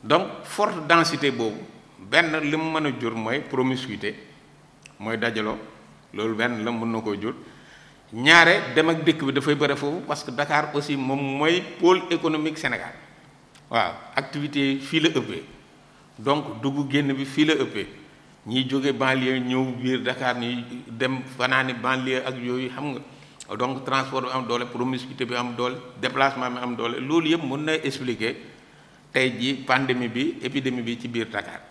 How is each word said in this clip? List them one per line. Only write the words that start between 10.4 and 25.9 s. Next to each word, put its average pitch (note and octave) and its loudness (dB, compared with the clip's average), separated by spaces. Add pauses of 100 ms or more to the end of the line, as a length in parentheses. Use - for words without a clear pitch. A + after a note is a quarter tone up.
aussi D3 0
moom C3+ 0 (180)
mooy E3 4 (180)
pôle F3+ 8
économique D#3 0
Sénégal. G#2 -4 (760)
Waaw, G2 2 (240)
activité C#3+ -4 (120)
yi C3+ 0
fii D#3+ -2
la A3+ 6
ëppee. G#2+ -2 (760)
Donc B2+ -2
dugg C#3 -2
génn C#3 2
bi C3+ -4
fii D3+ 2
la D#3 4
ëppee. A2+ -4 (600)
Ñiy B2+ 0
jóge C3+ 2
banlieue C3 2
ñëw B2+ 2 (100)
biir B2 0
Dakar, B2 0
ñiy A#2+ -4 (240)
dem B2+ -2 (160)
fanaani C3 2
banlieue B2+ -2
ak C3 -4
yooyu, B2+ -4
xam C3+ -6
nga. A#2+ -8 (560)
Donc C3+ -2
transport C3 -2
bi B2+ -4
am B2+ -2
doole, A#2+ -2
promiscuité B2+ -4
bi A#2+ -4
am A#2+ -2
doole, B2 -2 (260)